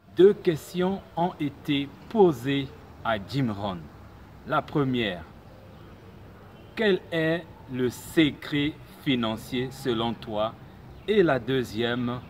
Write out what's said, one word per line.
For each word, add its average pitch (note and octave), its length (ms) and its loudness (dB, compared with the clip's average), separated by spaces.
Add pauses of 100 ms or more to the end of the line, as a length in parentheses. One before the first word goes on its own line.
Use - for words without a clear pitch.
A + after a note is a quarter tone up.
(180)
Deux G3 160 10
questions F3+ 640 -2 (160)
ont E3+ 220 0
été C#3+ 500 -2 (200)
posées C#3 580 4 (380)
à A2+ 140 2
Jim A2+ 380 0
Rohn. G2+ 220 -4 (680)
La C#3+ 120 2
première, B2 640 0 (1500)
quel G#3 240 4 (140)
est E3 320 0 (280)
le B2+ 160 0
secret D3 840 0 (320)
financier B2 680 0
selon A#2 440 -2
toi ? A2 400 -2 (520)
Et G#3 160 6
la C#3+ 160 4
deuxième A#2+ 800 -2 (120)